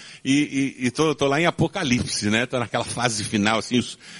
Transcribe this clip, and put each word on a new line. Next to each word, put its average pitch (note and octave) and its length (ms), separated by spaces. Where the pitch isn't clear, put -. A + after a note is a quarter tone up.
e, C3+ 560
e, B2+ 80
e A#2+ 40
tô, D#3 240
tô C#3 120
lá C#3 140
em E3+ 60
Apocalipse, D#3 840
né? A2 160
Tô C3 140
naquela A#2 260
fase A2 400
final, G#2+ 360
assim, A#2+ 180
os, - 200